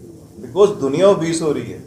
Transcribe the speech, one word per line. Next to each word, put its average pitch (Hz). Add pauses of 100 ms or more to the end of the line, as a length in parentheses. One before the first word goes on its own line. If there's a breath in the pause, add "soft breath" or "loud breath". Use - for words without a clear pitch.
(420)
because 170
ਦੁਨੀਆ 143
ਓਬੀਸ 165
ਹੋ 147
ਰਹੀ 107
ਹੈ। -